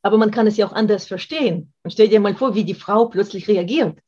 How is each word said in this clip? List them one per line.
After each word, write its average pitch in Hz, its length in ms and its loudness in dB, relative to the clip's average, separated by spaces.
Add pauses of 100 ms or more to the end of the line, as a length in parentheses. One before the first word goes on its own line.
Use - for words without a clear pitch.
Aber 202 160 2
man 214 120 4
kann 220 160 2
es 208 100 2
ja 208 100 2
auch 196 60 -12
anders 208 340 -2
verstehen. 190 640 -6 (100)
Und 170 100 -12
stell 214 160 4
dir 208 120 4
mal 202 160 0
vor, 254 180 -2
wie 208 100 0
die 175 100 -4
Frau 214 320 0
plötzlich 202 420 -6
reagiert. 202 600 0